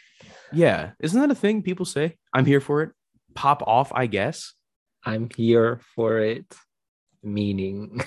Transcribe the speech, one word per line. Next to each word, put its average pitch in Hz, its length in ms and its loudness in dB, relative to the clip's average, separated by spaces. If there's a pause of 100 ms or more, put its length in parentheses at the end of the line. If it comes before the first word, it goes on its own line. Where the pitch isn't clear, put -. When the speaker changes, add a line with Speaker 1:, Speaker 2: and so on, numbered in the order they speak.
(540)
Speaker 1:
Yeah, 98 380 2 (100)
isn't 170 180 0
that 285 120 2
a 247 40 0
thing 208 280 0
people 180 220 -4
say? 165 300 -4 (180)
"I'm 131 120 4
here 139 160 6
for 147 220 -2
it." - 80 -8 (440)
Pop 143 320 2
off, 123 260 2
I 127 120 0
guess. 104 480 -4 (520)
Speaker 2:
"I'm 113 300 -6
here 117 440 4 (160)
for 113 240 0
it," 110 260 -2 (800)
meaning. 101 840 -6